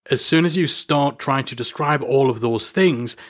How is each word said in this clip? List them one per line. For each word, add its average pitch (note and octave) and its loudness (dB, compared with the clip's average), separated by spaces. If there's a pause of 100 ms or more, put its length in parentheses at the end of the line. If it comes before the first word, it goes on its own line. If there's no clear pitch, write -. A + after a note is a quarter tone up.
(100)
as C3 0
soon D#3+ 4
as E3 -2
you E3+ 2
start C#3+ 0
trying C3+ -2
to C3 -10
describe C#3+ -2
all C3+ 2
of A2 -4
those A2+ -2
things C3+ 0 (160)